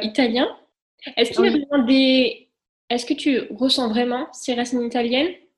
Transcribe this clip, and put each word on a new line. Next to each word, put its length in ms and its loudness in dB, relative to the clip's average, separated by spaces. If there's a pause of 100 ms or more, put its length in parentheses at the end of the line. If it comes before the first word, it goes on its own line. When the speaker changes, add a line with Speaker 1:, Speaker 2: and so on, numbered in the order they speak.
Speaker 1:
italien. 460 0 (680)
Est-ce 160 2
qu'il 120 4
y 40 6
a 40 2
Speaker 2:
Oui. 160 0
Speaker 1:
vraiment 160 2
des, 640 2 (420)
est-ce 160 -4
que 80 0
tu 260 0 (100)
ressens 380 0
vraiment 440 -2
ses 220 -6
racines 280 -2
italiennes 500 -2 (240)